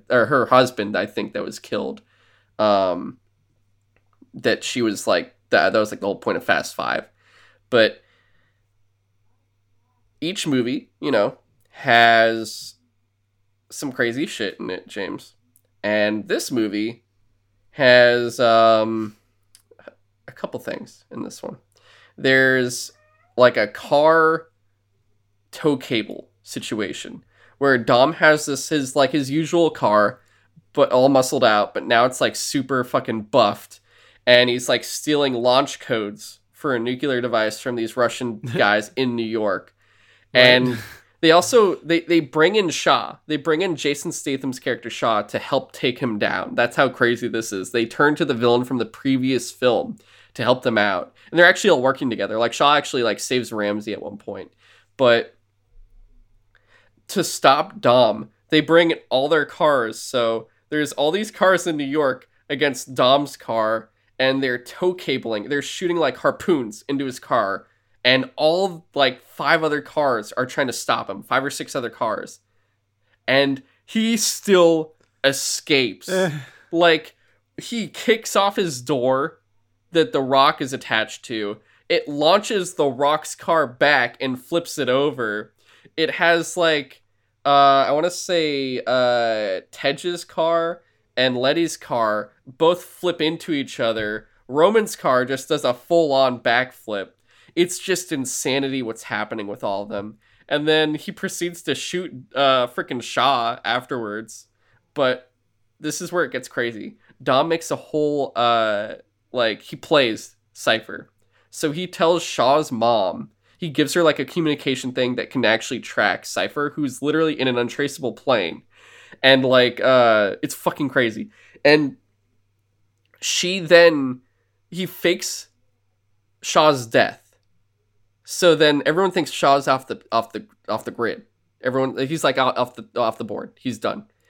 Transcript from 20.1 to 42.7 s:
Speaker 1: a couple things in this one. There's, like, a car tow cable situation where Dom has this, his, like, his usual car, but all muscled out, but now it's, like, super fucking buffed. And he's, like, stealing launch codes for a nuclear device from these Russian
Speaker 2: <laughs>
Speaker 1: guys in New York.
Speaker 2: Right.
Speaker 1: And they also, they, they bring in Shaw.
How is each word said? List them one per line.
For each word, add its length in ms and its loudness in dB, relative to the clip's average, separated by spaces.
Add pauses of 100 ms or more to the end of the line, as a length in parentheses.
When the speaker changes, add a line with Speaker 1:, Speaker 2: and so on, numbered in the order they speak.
Speaker 1:
a 40 -20
couple 280 -12
things 520 -14
in 120 -12
this 200 -14
one. 140 -14 (600)
There's, 760 0 (460)
like, 200 6
a 100 2
car 800 2 (1040)
tow 260 -2
cable 520 -6 (140)
situation 800 -10 (340)
where 200 4
Dom 360 4
has 320 4
this, 240 -6
his, 260 -2
like, 160 2
his 180 -2
usual 400 0
car, 520 2 (520)
but 180 2
all 180 6
muscled 340 2
out, 300 4
but 120 -6
now 200 4
it's, 160 -2
like, 140 0
super 480 -4
fucking 400 -4
buffed. 560 0 (460)
And 240 6
he's, 180 -4
like, 160 0
stealing 500 -2
launch 460 2
codes 600 -6 (120)
for 240 -4
a 40 -2
nuclear 420 -4
device 380 -2
from 160 -6
these 220 -6
Russian 420 -2
Speaker 2:
<laughs> 160 -10
Speaker 1:
guys 400 2
in 200 -2
New 80 -4
York. 520 -4 (580)
Speaker 2:
Right. 80 6
Speaker 1:
And 360 6 (440)
they 100 6
also, 440 4
they, 260 -2
they 180 2
bring 360 2
in 140 2
Shaw. 480 0 (100)